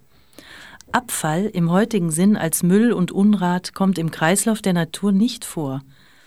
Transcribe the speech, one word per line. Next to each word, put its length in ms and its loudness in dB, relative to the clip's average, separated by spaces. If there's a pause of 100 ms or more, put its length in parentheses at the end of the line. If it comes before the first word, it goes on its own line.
(920)
Abfall 600 -2
im 200 0
heutigen 400 2
Sinn 240 4
als 260 -2
Müll 300 4
und 180 0
Unrat 640 0
kommt 240 0
im 140 -4
Kreislauf 500 0
der 100 0
Natur 380 -2
nicht 340 0
vor. 380 -6 (440)